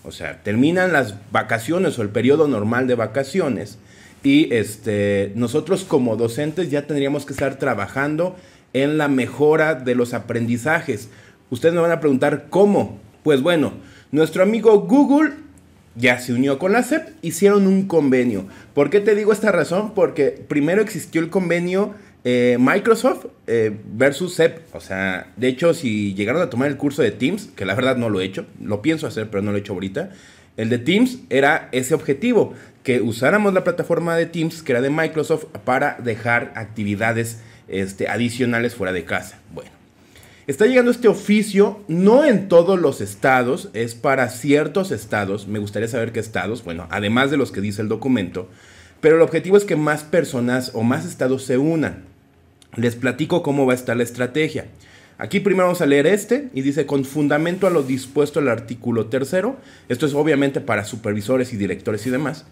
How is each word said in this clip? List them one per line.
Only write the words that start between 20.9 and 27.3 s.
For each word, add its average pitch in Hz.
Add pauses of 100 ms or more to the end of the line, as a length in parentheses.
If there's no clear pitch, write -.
el 170
convenio, 180 (320)
eh, 123
Microsoft, 202 (200)
eh, 110 (220)
versus 139
sep. 165 (140)
O -
sea, 95 (100)
de 123
hecho, 160
si 107
llegaron 117
a -
tomar 123
el 143
curso 143
de 110
Teams, 139